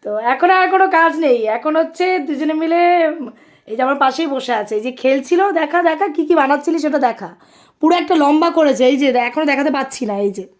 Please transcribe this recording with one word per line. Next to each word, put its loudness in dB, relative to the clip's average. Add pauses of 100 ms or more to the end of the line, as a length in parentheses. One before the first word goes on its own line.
তো -6
এখন 2
আর 4
কোনো 4
কাজ 4
নেই, 2
এখন -2
হচ্ছে 0
দুজনে -4
মিলে, 0 (840)
এই -14
যে -2
আমার 0
পাশেই 0
বসে -4
আছে, -4
এই -2
যে -6
খেলছিল, 0
"দেখা, -2
দেখা, 0
কী -4
কী 2
বানাচ্ছিলি 0
সেটা -2
দেখা।" -2 (520)
পুরো 4
একটা 0
লম্বা 2
করেছে, 2
এই 4
যে 0
এখনও -2
দেখাতে 0
পাচ্ছি -6
না, -4
এই -2
যে। -12 (160)